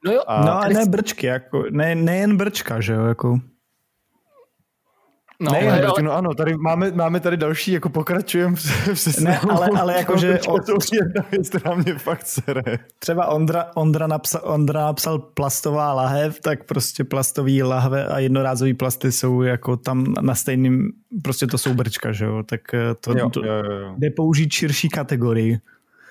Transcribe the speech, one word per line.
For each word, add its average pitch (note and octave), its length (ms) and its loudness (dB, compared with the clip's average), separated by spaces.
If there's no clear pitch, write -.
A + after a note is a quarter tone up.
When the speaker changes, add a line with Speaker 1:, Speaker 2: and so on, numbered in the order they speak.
Speaker 1:
No G3+ 60 2
jo. B3+ 160 4
Speaker 2:
A - 180 2
Speaker 3:
No, F#3 120 4
a G3+ 40 0
Speaker 1:
tady G3+ 120 2
Speaker 3:
ne G#3+ 80 4
Speaker 1:
chci- G#3+ 80 2
Speaker 3:
brčky, G3+ 380 -2
jako, B2+ 440 -2
ne-, D#3+ 240 0
nejen F#3 420 2
brčka, G3 440 -2
že A2 120 0
jo, A2 120 2
jako. B2 340 2
Speaker 1:
No, D3+ 100 0
Speaker 3:
Ne, D3 100 2
Speaker 2:
Ne, - 100 2
Speaker 1:
ale F3 100 4
Speaker 2:
brčky, E3+ 220 2
no D3+ 100 0
ano, F3 220 0
tady D#3+ 220 0
máme, E3 340 0
máme E3+ 280 0
tady F3 180 0
další, D#3 340 -2
jako D3+ 180 0
pokračujeme F3 640 0
v, D#3+ 40 -4
v F3 60 -2
seznamu. D#3 480 2
Speaker 3:
Ne, G#3 60 4
ale, F3+ 140 4
ale F3+ 180 2
jako, F3+ 200 2
že F3+ 140 4
Speaker 2:
<laughs> - 20 6
Brčka F3 180 0
Speaker 3:
o- G3 140 4
Speaker 2:
jsou G#3+ 300 0
jedna F#3 260 -2
věc, F#3+ 180 0
která E3+ 260 -2
mě F3 220 0
fakt E3 300 -6
sere. C3 360 -4
Speaker 3:
Třeba E3+ 280 0
Ondra, D#3+ 480 0
Ondra D#3 320 2
napsa-, D#3 360 -2
Ondra D3+ 380 0
napsal D3+ 380 -2
plastová D3 720 -2
lahev, C#3 460 0
tak - 240 -4
prostě - 400 -4
plastový C3+ 600 0
lahve B2+ 440 0
a C#3 120 -2
jednorázový C3 540 2
plasty B2+ 380 -2
jsou B2+ 300 0
jako B2+ 360 0
tam C3 440 0
na B2+ 140 0
stejným, C3 560 2
prostě C3+ 240 -2
to C3 100 -2
jsou B2+ 160 0
brčka, A#2 380 -2
že G#2+ 140 -4
jo, A2 180 -4
tak, - 300 -8
eh, A#2 260 0
to, A#2+ 180 -2
Speaker 2:
Jo, A#2+ 120 0
Speaker 3:
to A2 160 -4
Speaker 2:
jo, A2 80 -2
jo, G#2 260 -4
jo. F#2+ 180 -12
Speaker 3:
jde D3 120 0
použít D#3 440 0
širší D3+ 360 -2
kategorii. A#2 720 0